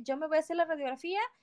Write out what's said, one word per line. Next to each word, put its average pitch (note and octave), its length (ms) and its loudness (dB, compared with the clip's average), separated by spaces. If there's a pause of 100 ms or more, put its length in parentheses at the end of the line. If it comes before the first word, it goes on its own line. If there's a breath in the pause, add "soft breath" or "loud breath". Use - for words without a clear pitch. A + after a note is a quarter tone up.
yo C4+ 140 -2
me D#4 100 -2
voy D#4 100 4
a - 40 6
hacer E4+ 160 -2
la E4+ 80 4
radiografía D#4 540 -2 (220)